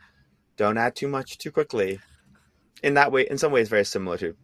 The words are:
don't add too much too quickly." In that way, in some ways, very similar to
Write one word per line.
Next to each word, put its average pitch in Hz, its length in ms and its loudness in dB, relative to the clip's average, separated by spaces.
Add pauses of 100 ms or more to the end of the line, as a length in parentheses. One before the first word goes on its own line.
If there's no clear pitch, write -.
(580)
don't 107 200 2
add 120 180 0
too 139 140 -6
much 135 300 -8
too 156 120 -12
quickly." 98 480 -2 (840)
In 143 120 2
that 143 160 4
way, 131 180 2
in 139 100 -4
some 156 120 0
ways, 117 180 2
very 104 160 2
similar 92 340 -4
to 82 240 -6